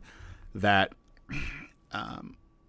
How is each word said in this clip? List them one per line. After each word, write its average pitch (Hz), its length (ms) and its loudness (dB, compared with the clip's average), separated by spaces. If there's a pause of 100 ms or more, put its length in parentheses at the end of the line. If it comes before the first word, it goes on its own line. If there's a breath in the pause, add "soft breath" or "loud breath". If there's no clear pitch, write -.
(540 soft breath)
that, 98 400 6 (360)
<clears throat> - 600 -8
um, - 440 -10 (340)